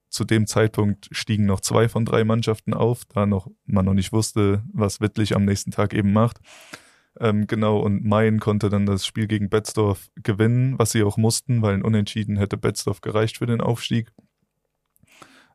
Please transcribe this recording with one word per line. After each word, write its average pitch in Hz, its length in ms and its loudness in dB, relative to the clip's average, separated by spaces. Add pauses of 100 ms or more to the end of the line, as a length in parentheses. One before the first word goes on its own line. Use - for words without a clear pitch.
zu - 160 -4
dem 110 200 2
Zeitpunkt 107 680 0
stiegen 104 340 -2
noch 98 160 0
zwei 110 260 2
von 113 160 -2
drei 117 220 2
Mannschaften 110 480 0
auf, 120 320 0
da 104 200 0
noch, 101 220 0 (180)
man 98 200 2
noch 98 80 2
nicht 98 180 0
wusste, 104 520 0 (100)
was 101 260 -2
Wittlich 107 380 0
am 101 80 2
nächsten 101 260 -2
Tag 101 220 -2
eben 101 180 2
macht. 110 260 2 (800)
Ähm, 107 300 0
genau, 107 320 2
und 101 240 0
Main 107 380 2
konnte 107 280 0
dann 101 160 2
das 98 200 0
Spiel 110 220 -4
gegen 104 220 -2
Betzdorf 104 680 0
gewinnen, 117 600 0
was 110 140 0
sie 113 120 2
auch 101 120 0
mussten, 113 460 0
weil 104 140 2
ein 98 80 -2
Unentschieden 104 520 -2
hätte 101 220 -2
Betzdorf - 420 -4
gereicht 107 380 -2
für - 80 -4
den 117 160 -2
Aufstieg. 117 500 -2 (1400)